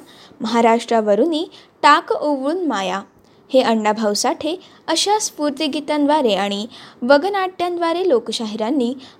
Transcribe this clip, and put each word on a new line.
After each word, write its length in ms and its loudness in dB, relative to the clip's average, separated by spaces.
महाराष्ट्रावरूनी 1040 2
टाक 300 4
ओवळून 540 -2
माया 360 -4
हे 80 6
अण्णाभाऊ 540 0
साठे 420 -4
अशा 320 0
स्फूर्तिगीतांद्वारे 1160 -2
आणि 320 -4
वगनाट्यांद्वारे 1080 0
लोकशाहिरांनी 840 -2